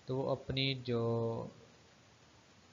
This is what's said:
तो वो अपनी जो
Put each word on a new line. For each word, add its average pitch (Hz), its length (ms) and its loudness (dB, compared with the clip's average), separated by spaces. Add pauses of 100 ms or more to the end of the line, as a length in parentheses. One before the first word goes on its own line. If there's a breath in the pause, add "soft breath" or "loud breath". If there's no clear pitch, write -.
तो 131 80 -2
वो 131 160 0
अपनी 135 420 0 (120)
जो 117 140 2 (1700)